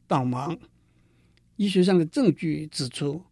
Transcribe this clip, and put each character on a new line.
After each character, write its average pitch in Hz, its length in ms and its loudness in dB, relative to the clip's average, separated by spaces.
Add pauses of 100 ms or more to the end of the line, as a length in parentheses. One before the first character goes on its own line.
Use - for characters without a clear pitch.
倒 139 160 0
忙。 131 340 -4 (1000)
医 202 120 0
学 185 140 4
上 185 160 4
的 160 80 2
证 220 280 2
据 156 340 -6
指 135 200 -8
出 147 440 -8